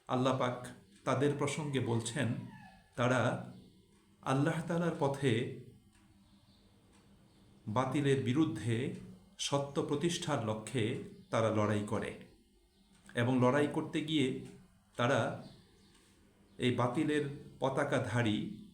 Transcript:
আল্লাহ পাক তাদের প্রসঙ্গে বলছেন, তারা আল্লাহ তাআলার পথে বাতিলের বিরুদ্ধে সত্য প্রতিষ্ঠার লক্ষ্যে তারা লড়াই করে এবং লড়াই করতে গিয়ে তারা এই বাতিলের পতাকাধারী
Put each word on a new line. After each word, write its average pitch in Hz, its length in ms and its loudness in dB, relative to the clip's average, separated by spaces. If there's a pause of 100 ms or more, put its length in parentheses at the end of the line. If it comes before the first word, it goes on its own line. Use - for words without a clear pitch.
আল্লাহ 131 300 2
পাক 123 280 -2 (380)
তাদের 139 340 2
প্রসঙ্গে 143 420 -2
বলছেন, 117 540 0 (600)
তারা 123 560 2 (720)
আল্লাহ 143 320 2 (140)
তাআলার 170 300 0
পথে 135 600 0 (2000)
বাতিলের 131 560 2
বিরুদ্ধে 127 720 0 (420)
সত্য 143 440 -2
প্রতিষ্ঠার 147 640 0
লক্ষ্যে 117 560 -2 (280)
তারা 110 200 2
লড়াই 104 360 2
করে - 340 -4 (960)
এবং 123 260 2
লড়াই 143 320 4
করতে 156 280 -2
গিয়ে 139 460 0 (500)
তারা 123 480 0 (1120)
এই 123 160 2
বাতিলের 143 760 0 (100)
পতাকাধারী 131 920 0 (240)